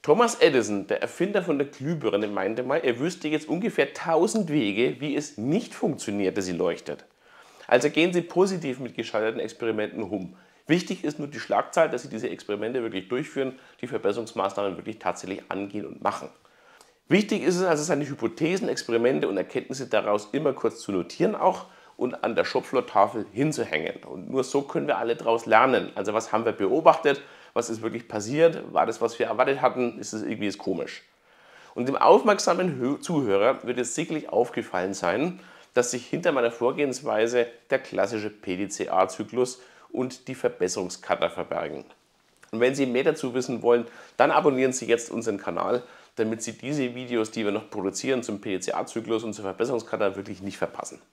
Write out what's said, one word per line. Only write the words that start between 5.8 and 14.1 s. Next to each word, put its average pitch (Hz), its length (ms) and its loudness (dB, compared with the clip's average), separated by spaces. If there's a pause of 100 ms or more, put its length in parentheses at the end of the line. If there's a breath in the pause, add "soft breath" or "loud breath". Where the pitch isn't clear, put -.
dass 95 80 -2
sie 92 60 -4
leuchtet. 85 540 -4 (640 loud breath)
Also 135 220 6
gehen 165 240 2
Sie 175 80 2
positiv 170 580 0
mit 127 160 -10
gescheiterten 113 440 -2
Experimenten 110 640 -4
um. 92 320 -6 (320 loud breath)
Wichtig 180 360 0
ist 151 140 -4
nur 143 120 -6
die 120 100 -12
Schlagzahl, 165 500 2
dass 123 140 -4
Sie - 60 -14
diese 110 200 -6
Experimente 110 540 -4
wirklich 95 240 -6
durchführen, 131 500 -4 (240 loud breath)
die 123 60 -8
Verbesserungsmaßnahmen 101 920 -2